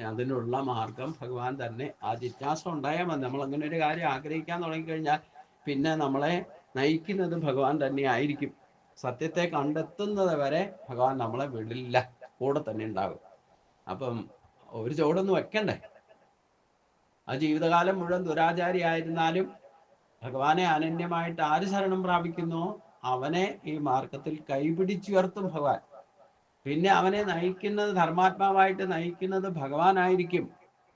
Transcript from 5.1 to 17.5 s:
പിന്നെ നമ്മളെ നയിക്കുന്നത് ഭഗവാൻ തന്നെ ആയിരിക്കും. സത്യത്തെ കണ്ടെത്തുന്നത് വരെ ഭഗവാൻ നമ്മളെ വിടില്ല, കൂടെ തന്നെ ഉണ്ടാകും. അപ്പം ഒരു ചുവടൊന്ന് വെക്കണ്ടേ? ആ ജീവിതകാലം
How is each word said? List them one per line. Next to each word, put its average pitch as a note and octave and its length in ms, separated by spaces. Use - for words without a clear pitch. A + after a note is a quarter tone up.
പിന്നെ D3 320
നമ്മളെ D3 500
നയിക്കുന്നത് E3 640
ഭഗവാൻ C#3 440
തന്നെ C3+ 160
ആയിരിക്കും. C#3 500
സത്യത്തെ D#3+ 480
കണ്ടെത്തുന്നത് D#3+ 840
വരെ D#3 380
ഭഗവാൻ B2+ 280
നമ്മളെ A#2+ 280
വിടില്ല, B2 640
കൂടെ C#3 200
തന്നെ A2 140
ഉണ്ടാകും. F#2+ 340
അപ്പം A#2 400
ഒരു A#2 260
ചുവടൊന്ന് E3+ 380
വെക്കണ്ടേ? F#3 480
ആ B2 60
ജീവിതകാലം E3+ 640